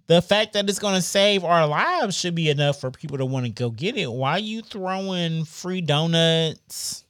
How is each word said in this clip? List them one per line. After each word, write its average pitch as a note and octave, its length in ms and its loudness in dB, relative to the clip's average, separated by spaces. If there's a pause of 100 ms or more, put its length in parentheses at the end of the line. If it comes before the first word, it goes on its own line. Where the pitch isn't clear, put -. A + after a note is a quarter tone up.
The E3+ 120 6
fact G#3 340 0
that G3+ 140 0
it's G3 120 -4
gonna G3 200 0
save G3 440 2
our E3 220 4
lives A3 520 0
should F3 160 -2
be D#3+ 160 2
enough C#3+ 300 0
for C3 100 -6
people C#3 280 -10
to C3+ 60 0
wanna B2+ 260 -2
go A#2+ 200 -4
get D#3+ 260 -4
it. D#3 160 -2
Why C3+ 260 0
you A3 240 -6
throwing F#3 840 -4
free F#3 340 -6
donuts E3 1300 0